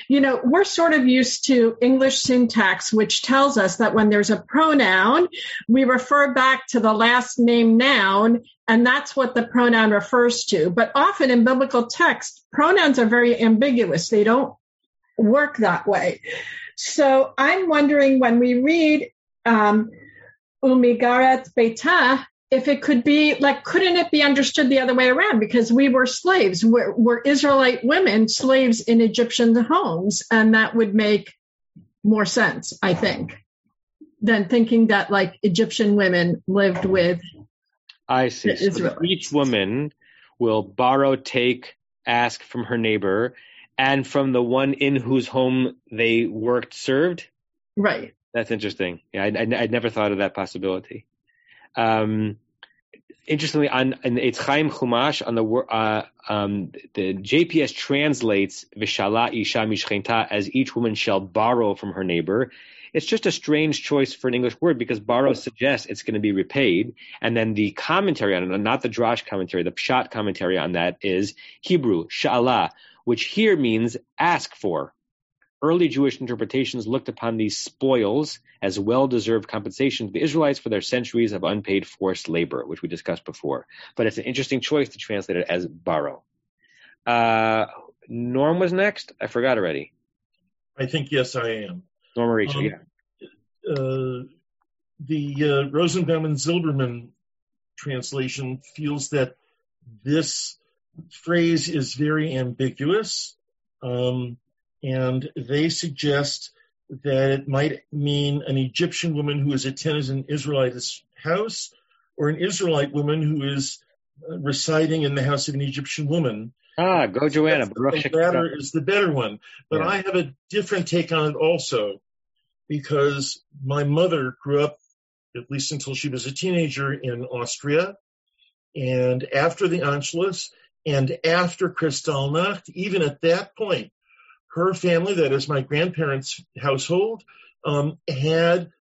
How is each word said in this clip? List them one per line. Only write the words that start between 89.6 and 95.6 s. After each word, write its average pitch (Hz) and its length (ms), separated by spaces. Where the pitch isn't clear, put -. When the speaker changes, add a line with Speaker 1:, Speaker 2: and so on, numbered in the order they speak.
Speaker 3:
I 131 100
think, 139 260
yes, 131 240
I 117 140
am. 98 340
Speaker 2:
Norm 117 140
or 117 40
Rachel, 123 260
Speaker 3:
Um, 110 40
Speaker 2:
yeah. - 1080
Speaker 3:
uh, 131 500
the, 143 460
uh, 139 260